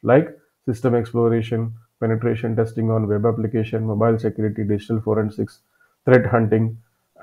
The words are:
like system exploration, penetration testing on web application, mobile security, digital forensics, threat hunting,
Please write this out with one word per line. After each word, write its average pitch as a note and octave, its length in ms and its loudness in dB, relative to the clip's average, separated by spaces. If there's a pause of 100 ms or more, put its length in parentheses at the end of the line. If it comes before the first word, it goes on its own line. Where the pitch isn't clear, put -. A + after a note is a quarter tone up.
like C3+ 340 2 (280)
system A#2+ 320 0
exploration, A2+ 760 0 (280)
penetration A2+ 560 -2
testing A2+ 340 -2
on A2 160 0
web G#2 180 0
application, A2 600 -2
mobile A2 320 2
security, G#2+ 460 -4
digital G#2 360 -2
forensics, G#2+ 600 -4 (440)
threat B2+ 220 6
hunting, A2+ 500 2 (460)